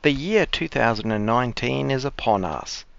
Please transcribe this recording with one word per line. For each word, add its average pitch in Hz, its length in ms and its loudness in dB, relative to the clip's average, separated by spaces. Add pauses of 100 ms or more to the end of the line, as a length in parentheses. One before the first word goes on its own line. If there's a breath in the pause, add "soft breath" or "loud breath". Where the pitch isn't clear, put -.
The 147 60 6
year 170 340 2
two - 220 -4
thousand 113 420 0
and 107 160 0
nineteen 123 640 0
is 135 140 -2
upon 107 400 0
us. 73 400 -8 (140)